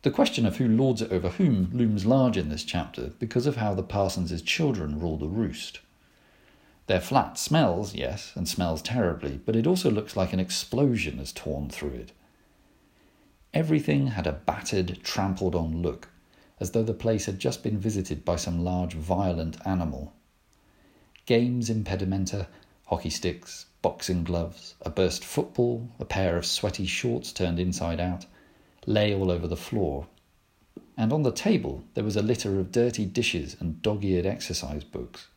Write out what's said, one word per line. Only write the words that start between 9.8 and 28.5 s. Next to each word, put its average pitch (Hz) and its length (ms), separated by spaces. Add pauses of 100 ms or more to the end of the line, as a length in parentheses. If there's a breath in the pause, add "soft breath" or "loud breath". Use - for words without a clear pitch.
looks 104 240
like 92 180
an 95 60
explosion 113 760
has 71 140
torn 71 380
through 71 220
it. - 200 (1400 soft breath)
Everything 151 540
had 107 180
a 76 80
battered, 90 720
trampled-on 87 800
look, - 260 (500 soft breath)
as - 120
though 113 120
the 113 100
place 110 340
had 95 120
just 127 240
been 107 140
visited 98 480
by 87 100
some 87 280
large, 90 300
violent 85 720
animal. 80 460 (1120 soft breath)
Games 120 440
impedimenta, 95 800 (400 loud breath)
hockey 92 240
sticks, - 560 (140)
boxing 87 420
gloves, 85 580
a - 80
burst 90 340
football, 120 640 (120)
a - 60
pair 92 300
of 87 100
sweaty - 400
shorts 117 460
turned 87 280
inside 85 400
out, 90 260 (600 soft breath)